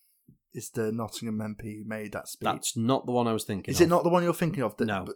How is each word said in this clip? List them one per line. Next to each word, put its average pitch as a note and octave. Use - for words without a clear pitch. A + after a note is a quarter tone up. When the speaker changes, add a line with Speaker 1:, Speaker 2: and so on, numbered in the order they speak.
Speaker 1:
is -
the A2
Nottingham A2+
M G#2+
P G#2+
who G#2
made A2
that -
speech. -
Speaker 2:
That's -
not A#2+
the B2
one A#2+
I A2+
was G#2+
thinking G2
Speaker 1:
Is C3+
it F3
Speaker 2:
of. E3
Speaker 1:
not F3
the E3+
one F3
you're E3+
thinking E3
of? G#2+
That, A#2+
Speaker 2:
No. G2
Speaker 1:
but, -